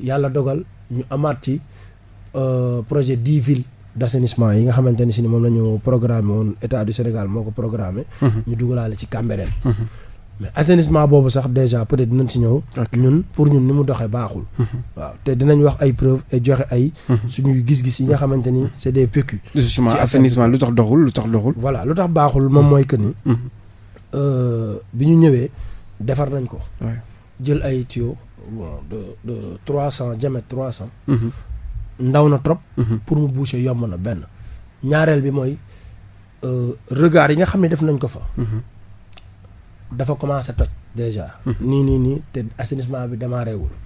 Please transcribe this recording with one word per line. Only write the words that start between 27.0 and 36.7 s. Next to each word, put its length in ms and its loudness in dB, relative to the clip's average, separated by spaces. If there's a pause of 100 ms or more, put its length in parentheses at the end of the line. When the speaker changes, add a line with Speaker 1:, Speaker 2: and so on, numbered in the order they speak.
Speaker 1:
Jël 200 0
ay 220 -2
tuyaux, 300 -6 (340)
bon, 160 -10 (240)
de, 340 -12
de 120 -8 (300)
trois 260 -2
cents, 240 -6
diamètre 320 -6
trois 240 -8
cents. 180 -12 (180)
Speaker 2:
Mhm. 220 0 (720)
Speaker 1:
Ndaw 300 4
na 100 2
trop. 180 0 (200)
Speaker 2:
Mhm. 280 0
Speaker 1:
Pour 120 0
mu 100 2
boucher 340 -2
yomb 260 -2
na 100 -6
benn. 240 -6 (600)
Ñaareel 380 2
bi 80 -2
mooy, 260 -2 (880)
euh, 260 -4 (180)